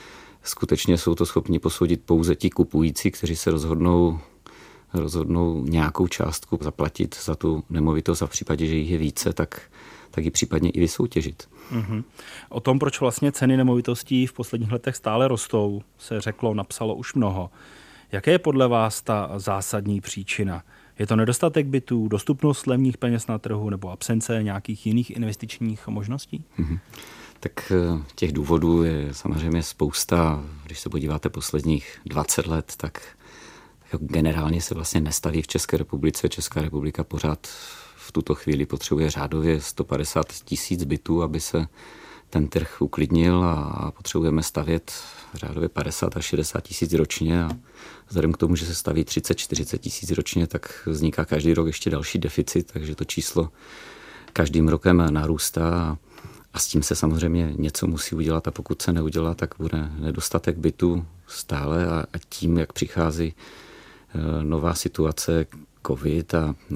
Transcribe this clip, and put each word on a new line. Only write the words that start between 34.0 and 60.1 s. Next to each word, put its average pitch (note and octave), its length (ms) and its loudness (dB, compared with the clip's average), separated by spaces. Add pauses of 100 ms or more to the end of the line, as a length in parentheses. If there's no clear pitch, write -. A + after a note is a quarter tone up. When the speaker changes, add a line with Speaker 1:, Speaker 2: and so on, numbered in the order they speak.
Speaker 1:
generálně D#2 560 2
se - 140 -4
vlastně D#2+ 260 0
nestaví D#2 400 0
v - 60 -6
České - 300 0
republice. D2+ 520 0
Česká - 320 -4
republika D2+ 420 -2
pořád D#2 440 -2 (480)
v - 160 -20
tuto - 240 0
chvíli C#2+ 300 0
potřebuje D2+ 440 0
řádově D#2 520 0
sto - 220 -4
padesát D2+ 500 -2 (120)
tisíc F2 380 -2
bytů, D#2+ 400 0
aby D#2 160 -2
se D#2+ 260 -2 (640)
ten D2+ 180 2
trh - 320 -4
uklidnil, E2+ 640 4
a D2 540 -2
potřebujeme D#2 460 0
stavět D#2+ 480 -2 (420)
řádově - 360 -4
padesát - 480 -2
až E2 80 -4
šedesát - 360 -2
tisíc - 320 -4
ročně, D#2+ 500 2
a D#2+ 60 -2 (580)
vzhledem E2 260 2
k - 40 -8
tomu, E2+ 180 2
že E2 100 -2
se E2+ 100 -4
staví D#2+ 280 0
třicet, - 340 -2
čtyřicet - 440 -4
tisíc - 300 -6
ročně, D#2+ 360 0
tak - 400 -8
vzniká D#2 380 0
každý D#2 280 4
rok E2 140 2
ještě D#2 220 -4
další D2 300 -2
deficit, - 520 -2
takže D2+ 240 -6
to - 80 -6
číslo - 460 -2 (840)
každým D#2+ 340 4
rokem F2 420 6
narůstá D#2 600 0
a, E2 280 0 (560)
a - 60 -4
s - 80 0
tím D2 160 2
se - 120 0
samozřejmě E2 640 2
něco D#2 300 -2
musí D#2+ 280 -2
udělat, D#2+ 320 0
a - 40 -4
pokud - 300 -6
se F2+ 120 2
neudělá, E2 420 0
tak - 240 -6
bude D#2+ 300 -4 (100)
nedostatek D#2 580 -2